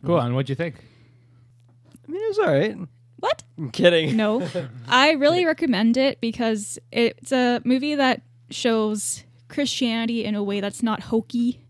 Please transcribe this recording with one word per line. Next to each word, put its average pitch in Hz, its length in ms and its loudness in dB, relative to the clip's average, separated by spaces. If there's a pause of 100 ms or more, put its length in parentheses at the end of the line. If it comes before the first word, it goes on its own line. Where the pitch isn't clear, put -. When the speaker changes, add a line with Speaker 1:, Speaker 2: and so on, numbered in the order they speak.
Speaker 1:
Cool. 135 140 2
And 120 140 -2
what'd 131 140 -2
you 135 60 -4
think? 160 220 -6 (1300)
Speaker 2:
I - 20 -14
mean, 370 120 -8
it 440 60 -2
was 403 100 -2
all 403 80 2
right. 180 300 2 (420)
Speaker 3:
What? 571 240 -2 (160)
Speaker 2:
I'm 147 120 -6
kidding. 165 460 4
Speaker 3:
No. 208 320 0 (200)
Speaker 2:
<laughs> 117 200 -16
Speaker 3:
I 269 240 6
really 311 320 4
recommend 240 520 2
it 262 240 0
because 226 580 -4 (120)
it's - 420 -2
a 247 320 2
movie 262 320 0
that 262 260 0 (280)
shows 214 760 -2 (240)
Christianity 233 760 -2
in 214 120 -2
a 208 60 -2
way 202 180 -2
that's 202 220 -6
not 220 200 -2
hokey. 240 680 -2